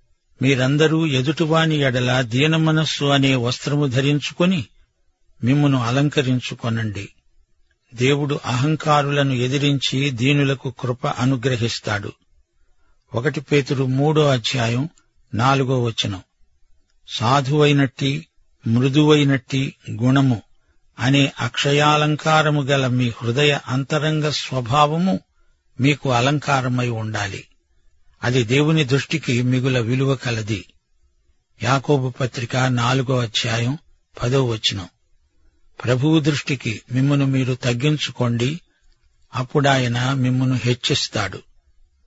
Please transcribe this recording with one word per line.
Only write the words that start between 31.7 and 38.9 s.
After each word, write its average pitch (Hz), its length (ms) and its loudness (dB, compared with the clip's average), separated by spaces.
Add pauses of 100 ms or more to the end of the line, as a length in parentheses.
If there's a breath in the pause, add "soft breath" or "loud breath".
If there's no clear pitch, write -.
పత్రిక 123 460 -6
నాలుగో 127 640 0
అధ్యాయం 117 600 -4 (440)
పదో 131 220 2
వచనం, 107 440 -4 (960)
"ప్రభువు 143 360 2
దృష్టికి 135 640 -4 (100)
మిమ్మును 139 340 2
మీరు 131 280 0
తగ్గించుకోండి, 123 1080 -2 (760)